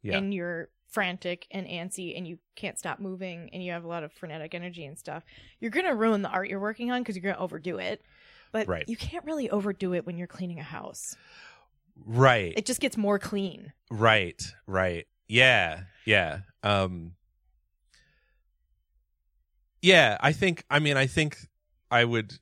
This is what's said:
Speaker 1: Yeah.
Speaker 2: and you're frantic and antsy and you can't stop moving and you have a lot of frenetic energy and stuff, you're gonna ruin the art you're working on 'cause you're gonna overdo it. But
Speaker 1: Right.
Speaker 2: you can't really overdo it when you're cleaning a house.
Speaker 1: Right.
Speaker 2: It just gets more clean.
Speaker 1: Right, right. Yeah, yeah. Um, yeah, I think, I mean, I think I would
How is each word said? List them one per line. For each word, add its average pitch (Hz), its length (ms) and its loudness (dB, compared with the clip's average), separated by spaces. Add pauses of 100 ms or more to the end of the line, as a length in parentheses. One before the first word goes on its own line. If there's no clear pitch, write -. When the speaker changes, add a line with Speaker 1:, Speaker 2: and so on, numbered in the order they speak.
Speaker 1:
Yeah. 101 140 -4
Speaker 2:
and 196 160 -2
you're 175 380 -6 (180)
frantic 180 600 -4
and 190 160 -10
antsy 175 500 -10
and 180 100 -10
you 170 120 -12 (180)
can't - 220 -10
stop 262 200 -8
moving 185 540 -10
and 180 100 -12
you 180 100 -8
have 170 120 -10
a 170 40 -12
lot 170 140 -8
of 151 80 -12
frenetic 160 440 -12
energy 175 320 -12
and 147 120 -16
stuff, 156 240 -12 (380)
you're 226 100 -6
gonna 339 240 0
ruin 214 280 2
the 190 80 -6
art 190 180 -2
you're 196 120 -6
working 220 300 -4
on 247 140 -2
'cause 214 100 -6
you're 185 160 -4
gonna 185 140 -4
overdo 165 340 -6
it. 92 240 -6 (500)
But 220 140 -2
Speaker 1:
Right. 175 220 -4
Speaker 2:
you 226 80 -6
can't - 300 -8
really 302 240 -4
overdo 196 440 -2
it 170 120 -4
when 170 100 -8
you're 175 100 -8
cleaning 175 320 -10
a 143 60 -12
house. - 500 -12 (800)
Speaker 1:
Right. 113 640 4
Speaker 2:
It 214 100 -2
just - 140 -4
gets - 160 0
more 202 220 2
clean. 196 560 -6 (160)
Speaker 1:
Right, 107 520 4 (240)
right. 92 400 0 (220)
Yeah, 107 560 4 (220)
yeah. 92 340 2 (240)
Um, 92 500 0 (2750)
yeah, 160 380 8
I 143 120 4
think, 175 380 0
I 143 80 4
mean, 147 180 2
I 135 100 4
think 151 320 0 (520)
I 120 140 6
would 113 380 0